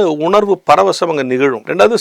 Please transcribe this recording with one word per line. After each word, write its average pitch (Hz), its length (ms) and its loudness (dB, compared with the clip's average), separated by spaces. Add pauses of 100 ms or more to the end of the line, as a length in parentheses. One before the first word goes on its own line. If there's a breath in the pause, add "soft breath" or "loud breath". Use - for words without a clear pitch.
(240)
உணர்வு 202 320 0 (140)
பரவசம் 175 420 0
அங்க 147 120 -4
நிகழும். 127 440 -2
ரெண்டாவது, 202 340 2